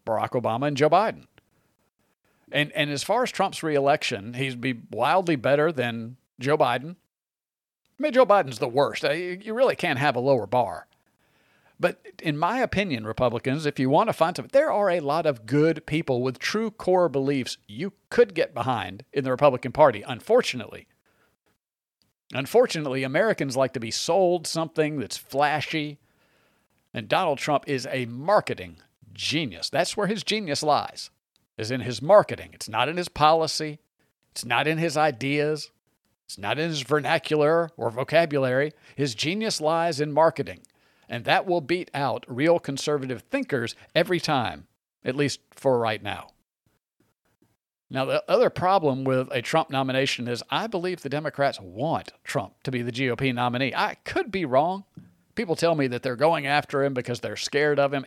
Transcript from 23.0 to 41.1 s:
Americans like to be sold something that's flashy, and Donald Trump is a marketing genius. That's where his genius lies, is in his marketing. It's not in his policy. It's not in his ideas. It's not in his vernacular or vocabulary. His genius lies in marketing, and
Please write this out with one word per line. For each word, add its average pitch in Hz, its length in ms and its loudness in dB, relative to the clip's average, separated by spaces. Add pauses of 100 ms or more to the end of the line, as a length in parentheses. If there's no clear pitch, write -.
Americans 170 520 0
like 135 180 2
to 131 60 -4
be 113 120 -6
sold 175 540 2
something 156 540 -2
that's 101 160 -8
flashy, 147 840 -2 (920)
and 107 140 -8
Donald 156 300 2
Trump 143 280 0
is 131 240 -4
a 127 180 -4
marketing 120 720 -2 (360)
genius. 98 560 -4
That's - 260 0
where 185 120 0
his 196 160 -2
genius 185 380 -2
lies, 143 500 -2 (460)
is 107 140 -6
in 131 80 -4
his 117 220 -6
marketing. 160 500 4
It's - 160 -14
not 123 220 0
in 175 80 -6
his 175 100 -4
policy. 151 720 2 (520)
It's - 120 -10
not 120 240 0
in 160 120 0
his 165 180 -2
ideas. 147 760 -2 (540)
It's - 120 -18
not 104 220 -2
in 165 100 -2
his 151 120 -4
vernacular 151 960 2
or 117 120 -2
vocabulary. 139 840 0 (240)
His 135 180 -2
genius 196 460 -4
lies 165 400 0
in 151 100 -2
marketing, 143 480 2 (480)
and 120 180 -8